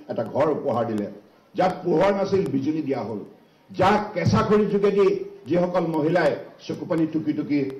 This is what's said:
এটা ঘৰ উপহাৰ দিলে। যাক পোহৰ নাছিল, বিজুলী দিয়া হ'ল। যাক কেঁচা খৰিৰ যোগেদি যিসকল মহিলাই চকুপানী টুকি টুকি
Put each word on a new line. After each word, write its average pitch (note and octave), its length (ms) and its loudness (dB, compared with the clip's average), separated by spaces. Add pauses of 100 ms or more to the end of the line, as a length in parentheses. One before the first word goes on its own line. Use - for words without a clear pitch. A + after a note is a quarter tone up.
এটা - 160 -4
ঘৰ C#3+ 260 0
উপহাৰ A#2+ 360 0
দিলে। G#2+ 200 -2 (480)
যাক F3+ 180 2 (120)
পোহৰ E3+ 300 2
নাছিল, F#3+ 360 0
বিজুলী C#3+ 320 -2
দিয়া C3 200 -2
হ'ল। G#2 180 -8 (500)
যাক G3 300 2 (140)
কেঁচা G3+ 280 2
খৰিৰ G#3 280 2
যোগেদি G3 360 4 (400)
যিসকল F3 400 0
মহিলাই D#3 500 2 (300)
চকুপানী - 400 -2
টুকি D3+ 260 -2
টুকি C#3+ 480 -2